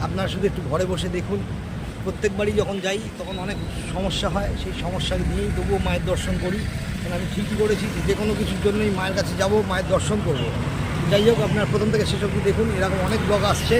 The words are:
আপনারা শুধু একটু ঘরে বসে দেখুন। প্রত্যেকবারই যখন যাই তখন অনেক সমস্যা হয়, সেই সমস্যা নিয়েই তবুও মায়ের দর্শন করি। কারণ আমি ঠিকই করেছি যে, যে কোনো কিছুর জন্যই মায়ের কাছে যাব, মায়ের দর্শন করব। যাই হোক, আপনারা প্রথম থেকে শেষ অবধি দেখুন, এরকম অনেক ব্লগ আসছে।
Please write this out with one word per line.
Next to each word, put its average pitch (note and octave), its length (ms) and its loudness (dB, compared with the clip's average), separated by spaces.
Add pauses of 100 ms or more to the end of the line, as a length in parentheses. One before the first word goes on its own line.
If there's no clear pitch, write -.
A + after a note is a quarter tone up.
আপনারা F#3+ 260 -2
শুধু F#3 180 -4
একটু - 100 -4 (100)
ঘরে E3 220 2
বসে F3+ 240 -2
দেখুন। G3 240 -2 (640)
প্রত্যেকবারই G3+ 560 -2
যখন G3 240 0
যাই G3 140 -2 (200)
তখন F#3 260 -8
অনেক G3+ 140 -4 (360)
সমস্যা F#3+ 400 -2
হয়, G3+ 160 0 (120)
সেই F#3 120 -4 (100)
সমস্যা F3+ 300 -2 (160)
নিয়েই G3+ 260 0
তবুও F#3 300 0
মায়ের F3 240 0
দর্শন F3+ 240 0 (100)
করি। F#3+ 160 -2 (400)
কারণ F3 180 -4
আমি - 160 -2
ঠিকই G#3 280 -2
করেছি G#3 320 2
যে, E3+ 140 -2
যে G3 120 4
কোনো G#3+ 200 2
কিছুর F#3 240 0
জন্যই G#3 340 2
মায়ের F#3+ 200 -2
কাছে F3+ 220 0
যাব, G3 120 2 (180)
মায়ের F#3 240 0
দর্শন G3+ 320 2
করব। D#3 180 0 (680)
যাই G3+ 180 6
হোক, A#3 180 6
আপনারা G3+ 260 2
প্রথম G#3 200 2
থেকে G#3+ 180 4
শেষ - 160 0
অবধি - 220 0
দেখুন, G#3+ 180 2 (100)
এরকম F#3+ 320 0
অনেক G#3+ 200 2
ব্লগ G3+ 140 4 (100)
আসছে। - 280 4